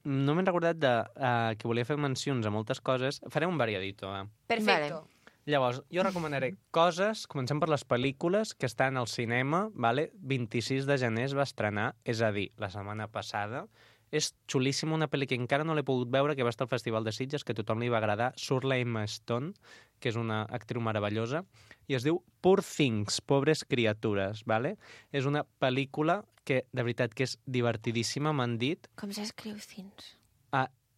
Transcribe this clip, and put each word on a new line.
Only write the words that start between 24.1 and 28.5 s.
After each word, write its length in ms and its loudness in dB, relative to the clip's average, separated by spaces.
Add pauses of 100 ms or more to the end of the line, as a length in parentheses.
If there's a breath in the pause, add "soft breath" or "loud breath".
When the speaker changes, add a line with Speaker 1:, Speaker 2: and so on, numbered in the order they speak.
Speaker 1:
vale? 320 2 (340 loud breath)
És 140 0
una 180 0 (160)
pel·lícula 640 2 (240)
que, 160 2 (100)
de 140 -2
veritat, 320 0
que 80 2
és 140 -6 (100)
divertidíssima, 840 0
m'han 300 0